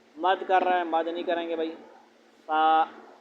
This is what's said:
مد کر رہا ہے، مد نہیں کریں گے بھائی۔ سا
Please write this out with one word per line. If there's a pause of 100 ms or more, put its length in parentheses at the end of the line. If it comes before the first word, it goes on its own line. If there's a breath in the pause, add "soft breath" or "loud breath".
(160)
مد
کر
رہا
ہے،
مد
نہیں
کریں
گے
بھائی۔ (720)
سا (360)